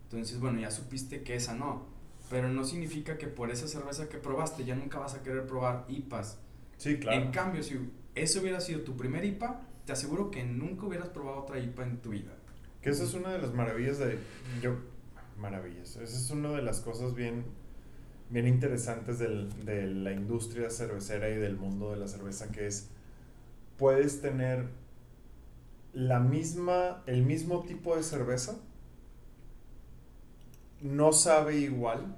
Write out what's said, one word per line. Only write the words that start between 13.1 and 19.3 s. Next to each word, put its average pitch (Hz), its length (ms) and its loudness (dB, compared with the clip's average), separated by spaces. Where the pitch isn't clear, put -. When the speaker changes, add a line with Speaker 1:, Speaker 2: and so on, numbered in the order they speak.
Speaker 2:
una 185 160 -2
de 185 80 0
las 123 140 0
maravillas 120 460 2
de, 131 200 2
yo, 123 140 2
maravillas. 92 580 -6
Esa 117 200 -6
es 127 140 -2
una 147 220 0
de 139 100 0
las 107 180 2
cosas 120 340 -2
bien, 120 300 -2
bien 120 160 4
interesantes 123 720 4
del, 104 320 0